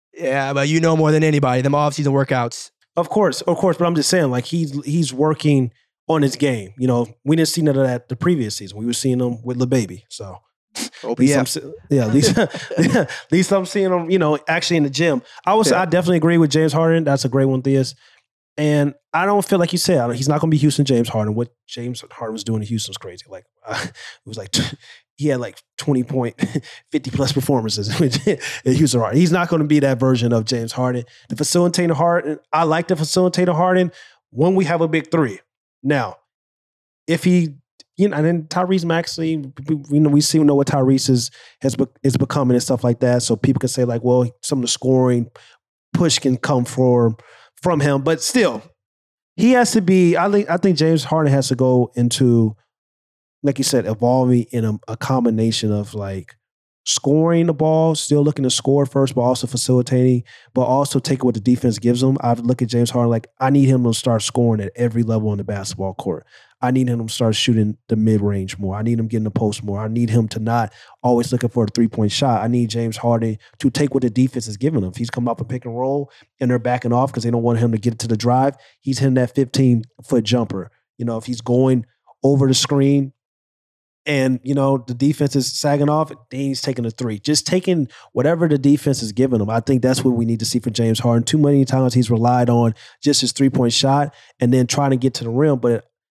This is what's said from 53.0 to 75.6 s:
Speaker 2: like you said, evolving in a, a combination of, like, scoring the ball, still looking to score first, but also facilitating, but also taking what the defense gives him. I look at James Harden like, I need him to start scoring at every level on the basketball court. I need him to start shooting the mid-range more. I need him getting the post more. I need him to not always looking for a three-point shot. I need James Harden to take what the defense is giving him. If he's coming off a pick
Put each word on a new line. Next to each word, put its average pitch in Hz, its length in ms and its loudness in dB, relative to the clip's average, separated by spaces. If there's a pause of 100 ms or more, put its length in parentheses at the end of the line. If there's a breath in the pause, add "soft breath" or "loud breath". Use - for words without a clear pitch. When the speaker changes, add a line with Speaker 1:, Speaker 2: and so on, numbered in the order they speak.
Speaker 2:
like 139 140 -2
you 135 80 -2
said, 117 200 0
evolving 120 680 2
in 117 120 -2
a, 107 240 -2
a 120 100 -10
combination 113 760 0
of, 104 220 -4
like, 98 420 -10 (500)
scoring 165 600 2
the 165 80 0
ball, 160 420 2
still 147 280 0
looking 147 200 0
to 127 60 2
score 139 360 0
first, 135 300 0
but 127 60 0
also 123 260 0
facilitating, 127 760 0 (320 loud breath)
but 127 100 2
also 139 360 0
taking 127 260 -2
what 120 80 2
the 110 60 -8
defense 120 400 0
gives 120 240 0
him. 131 160 2
I 120 140 0
look 120 280 -2
at 120 60 -2
James 117 220 0
Harden 120 200 0
like, 113 180 -2 (120)
I 131 120 0
need 139 180 4
him 127 160 2
to 113 80 2
start 117 280 0
scoring 117 380 0
at 98 160 -8
every 117 280 -2
level 110 260 -2
on 104 80 -2
the 98 80 -8
basketball 95 480 -8
court. - 320 -8 (360 soft breath)
I 123 100 0
need 127 180 0
him 117 180 -4
to 110 60 -10
start 113 220 0
shooting 110 420 0 (100)
the 113 80 -2
mid-range 104 640 0
more. 98 180 -6
I 107 60 -6
need 117 180 -2
him 113 80 -4
getting 110 160 -4
the 107 80 -4
post 107 320 -2
more. 101 160 -6
I 110 80 -6
need 117 220 -2
him 110 200 2
to 113 100 -8
not 113 340 -2 (280 loud breath)
always 120 300 0
looking 120 180 -2
for 120 140 -2
a 101 40 0
three-point 110 440 0
shot. 120 320 0
I 117 40 -2
need 120 220 0
James 113 280 -4
Harden 113 400 -2 (220 soft breath)
to 139 100 0
take 143 240 0
what 127 100 -2
the 123 60 2
defense 123 380 -2
is 107 100 -10
giving 135 260 -2
him. 92 60 -6
If 87 80 -12
he's 117 120 -6
coming 120 200 -4
off 113 100 -4
a - 60 -8
pick 127 180 -8